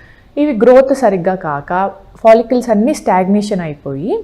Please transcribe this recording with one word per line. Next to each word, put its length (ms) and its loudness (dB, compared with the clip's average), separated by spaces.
ఇవి 200 -2
గ్రోత్ 360 4
సరిగ్గా 420 0
కాక 560 -6
ఫాలికల్స్ 540 2
అన్నీ 240 0
స్టాగ్నేషన్ 680 -2
అయిపోయి 640 -8